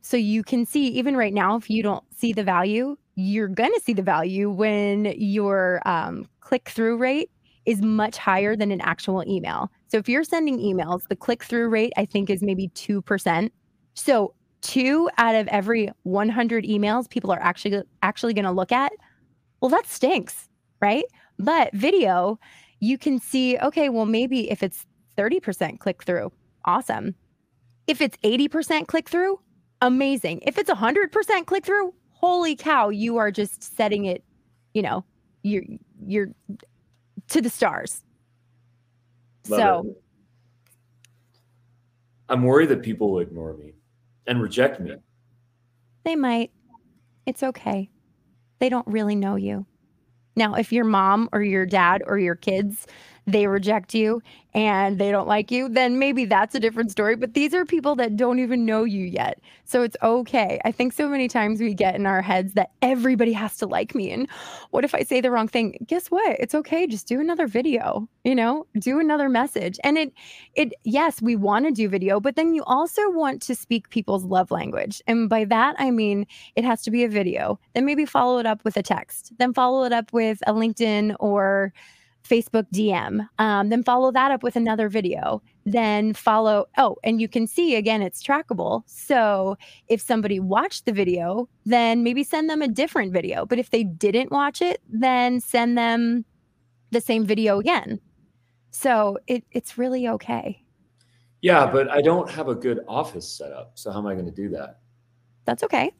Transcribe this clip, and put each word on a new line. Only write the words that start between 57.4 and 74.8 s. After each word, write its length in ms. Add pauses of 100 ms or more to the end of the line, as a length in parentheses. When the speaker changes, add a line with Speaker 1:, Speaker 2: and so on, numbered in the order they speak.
Speaker 1:
are 140
people 300
that 200
don't 220
even 260
know 200
you 200
yet. 340 (280)
So 160
it's 200
okay. 640
I 80
think 220
so 160
many 180
times 320
we 140
get 200
in 120
our 160
heads 320
that 160 (100)
everybody 540
has 240
to 80
like 280
me. 180
And 180 (400)
what 120
if 120
I 80
say 180
the 100
wrong 160
thing? 300 (100)
Guess 240
what? 300
It's 140
okay. 320
Just 200
do 140
another 260
video, 600 (160)
you 100
know, 320 (120)
do 200
another 300
message. 560
And 140
it, 160 (400)
it, 180 (120)
yes, 360
we 160
want 300
to 40
do 160
video, 340
but 140
then 200
you 100
also 460
want 320
to 120
speak 360
people's 340
love 260
language. 560